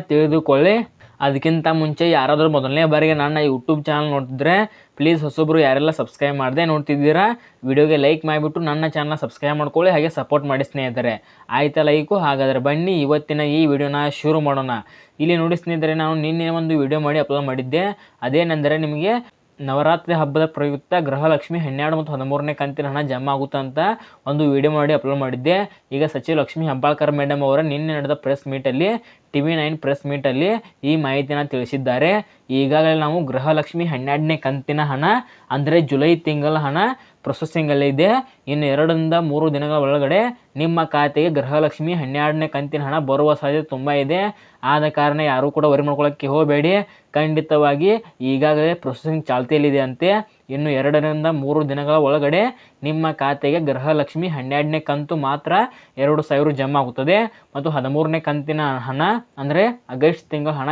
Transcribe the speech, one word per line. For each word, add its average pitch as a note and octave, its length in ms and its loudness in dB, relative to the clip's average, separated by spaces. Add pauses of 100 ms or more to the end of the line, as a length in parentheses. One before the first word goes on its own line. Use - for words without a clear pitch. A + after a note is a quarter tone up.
(140)
ತಿಳಿದುಕೊಳ್ಳಿ. D#3 640 4 (500)
ಅದಕ್ಕಿಂತ D#3+ 420 0 (120)
ಮುಂಚೆ D#3 340 0
ಯಾರಾದರೂ D3+ 400 2
ಮೊದಲನೇ C#3 380 0
ಬಾರಿಗೆ D#3 280 2
ನನ್ನ D3 280 0
YouTube C#3 400 0
ಚಾನಲ್ D3+ 260 0
ನೋಡ್ತಿದ್ರೆ C#3 420 0 (440)
ಪ್ಲೀಸ್ D#3+ 260 2
ಹೊಸಬ್ರು D#3 380 0
ಯಾರೆಲ್ಲ C#3 360 2
ಸಬ್ಸ್ಕ್ರೈಬ್ C#3+ 420 -2
ಮಾಡದೆ D#3+ 300 0
ನೋಡ್ತಿದ್ದೀರಾ, D3+ 540 2 (420)
ವಿಡಿಯೋಗೆ D3 380 4
ಲೈಕ್ D#3 240 2
ಮಾಡಿಬಿಟ್ಟು D#3 300 -2 (100)
ನನ್ನ D#3 260 0
ಚಾನಲ್ನ D3+ 280 -2
ಸಬ್ಸ್ಕ್ರೈಬ್ C#3+ 360 -4
ಮಾಡ್ಕೊಳ್ಳಿ, D#3+ 360 2
ಹಾಗೆ D#3 220 2
ಸಪೋರ್ಟ್ C#3+ 340 -2
ಮಾಡಿ C#3 180 0
ಸ್ನೇಹಿತರೆ. B2 440 -2 (440)
ಆಯ್ತಾ D3 320 2
ಲೈಕು? D3+ 360 2
ಹಾಗಾದ್ರೆ C3+ 440 0
ಬನ್ನಿ E3+ 260 0 (100)
ಇವತ್ತಿನ D3+ 400 0 (120)
ಈ - 20 2 (140)
ವಿಡಿಯೋನ C#3+ 280 -2 (200)
ಶುರು D#3 260 2
ಮಾಡೋಣ. C3+ 240 -2 (520)
ಇಲ್ಲಿ E3+ 200 2
ನೋಡಿ E3+ 200 0
ಸ್ನೇಹಿತರೆ, D#3 380 -2
ನಾನು D#3 140 0 (100)
ನಿನ್ನೆ E3 220 -2 (140)
ಒಂದು D#3+ 220 0
ವಿಡಿಯೋ D3+ 220 0
ಮಾಡಿ D3 200 0
ಅಪ್ಲೋಡ್ C#3+ 260 -2
ಮಾಡಿದ್ದೆ. C3 340 -2 (420)
ಅದೇನೆಂದರೆ D#3 580 0
ನಿಮಗೆ D3+ 280 -2 (560)
ನವರಾತ್ರಿ D#3 500 0
ಹಬ್ಬದ D3+ 260 0 (100)
ಪ್ರಯುಕ್ತ C#3+ 380 -4 (140)
ಗೃಹಲಕ್ಷ್ಮಿ D3+ 560 0
ಹನ್ನೆರಡು D3 340 -2
ಮತ್ತು D#3 160 -6
ಹದಿಮೂರನೇ C#3+ 480 -4
ಕಂತಿನ C#3+ 300 -4
ಹಣ D3 180 -4
ಜಮಾ C3 260 -4
ಆಗುತ್ತಂತ C3+ 440 -4 (500)
ಒಂದು D3 140 0 (100)
ವಿಡಿಯೋ C#3 240 2
ಮಾಡಿ D3 200 2
ಅಪ್ಲೋಡ್ C#3 260 -2
ಮಾಡಿದ್ದೆ. C3 340 0 (380)
ಈಗ C#3+ 80 0 (100)
ಸಚಿವ - 280 -2
ಲಕ್ಷ್ಮೀ D#3+ 300 -4
ಹೆಬ್ಬಾಳ್ಕರ್ D3 480 0
ಮೇಡಮ್ C#3+ 280 0
ಅವರ C#3 140 2 (100)
ನಿನ್ನೆ D#3 260 -4
ನಡೆದ C#3+ 260 -2
ಪ್ರೆಸ್ C#3 200 -2 (100)
ಮೀಟಲ್ಲಿ, C3+ 360 -2 (440)
ಟಿ C#3+ 120 0
ವಿ E3 140 0
ನೈನ್ D#3 240 -2
ಪ್ರೆಸ್ C#3 280 -2
ಮೀಟಲ್ಲಿ C#3 380 0 (400)
ಈ D3+ 40 4 (120)
ಮಾಹಿತಿನ C#3+ 380 -2 (100)
ತಿಳಿಸಿದ್ದಾರೆ. C3 580 0 (480)
ಈಗಾಗಲೇ D#3 460 2
ನಾವು D3+ 120 0 (120)
ಗೃಹಲಕ್ಷ್ಮಿ D3+ 640 -2
ಹನ್ನೆರಡನೇ D3 440 -2 (100)
ಕಂತಿನ C#3 340 -4 (100)
ಹಣ, C#3 140 -2 (500)
ಅಂದರೆ D3 220 2 (140)
ಜುಲೈ C#3+ 200 4 (160)
ತಿಂಗಳ D3+ 280 0 (100)
ಹಣ C#3+ 120 -2 (480)
ಪ್ರೊಸೆಸಿಂಗಲ್ಲಿದೆ. C#3+ 840 0 (420)
ಇನ್ನು D3 220 -2
ಎರಡರಿಂದ D#3+ 420 2 (140)
ಮೂರು D3+ 260 0
ದಿನಗಳ D3 300 -2
ಒಳಗಡೆ C#3+ 360 2 (400)
ನಿಮ್ಮ E3 220 0 (100)
ಖಾತೆಗೆ D3 440 2
ಗೃಹಲಕ್ಷ್ಮಿ D3+ 600 -2
ಹನ್ನೆರಡನೇ D3+ 560 -2
ಕಂತಿನ C#3+ 320 -4
ಹಣ C#3+ 80 -2 (140)
ಬರುವ D3 320 2
ಸಾಧ್ಯತೆ D3+ 320 -2
ತುಂಬ C3+ 180 -4 (120)
ಇದೆ. E3 180 -2 (500)
ಆದ D3+ 140 2 (120)
ಕಾರಣ D3 220 2 (120)
ಯಾರೂ C3 240 0
ಕೂಡ D3+ 180 2
ವರಿ C#3+ 140 2
ಮಾಡ್ಕೊಳ್ಳೋಕ್ಕೆ C#3+ 460 0
ಹೋಗಬೇಡಿ. D3 400 2 (440)
ಖಂಡಿತವಾಗಿ D3+ 760 2 (400)
ಈಗಾಗಲೇ D3+ 420 2 (100)
ಪ್ರೊಸೆಸಿಂಗ್ D#3 460 -4
ಚಾಲ್ತಿಯಲ್ಲಿದೆ C#3 580 2
ಅಂತೆ. C3 220 -2 (460)
ಇನ್ನು D3+ 140 -2 (100)
ಎರಡರಿಂದ D3+ 480 2 (140)
ಮೂರು D3 200 0 (100)
ದಿನಗಳ C#3+ 240 0 (120)
ಒಳಗಡೆ D3 340 2 (460)
ನಿಮ್ಮ D#3 240 -2 (100)
ಖಾತೆಗೆ C#3+ 480 0
ಗೃಹಲಕ್ಷ್ಮಿ D3+ 680 -2
ಹನ್ನೆರಡನೇ D3 520 -2
ಕಂತು D3 280 -2 (100)
ಮಾತ್ರ D#3 240 -4 (540)
ಎರಡು D3+ 240 2
ಸಾವಿರ D3 320 2
ಜಮಾ C#3 220 0
ಆಗುತ್ತದೆ. C3+ 360 0 (360)
ಮತ್ತು C#3+ 220 -4
ಹದಿಮೂರನೇ D#3 520 -2
ಕಂತಿನ D3+ 340 -2 (240)
ಹಣ, C3+ 140 -4 (400)
ಅಂದರೆ D3+ 240 2 (300)
ಆಗಸ್ಟ್ D#3 380 0
ತಿಂಗಳ D3 280 -2
ಹಣ C3+ 100 -4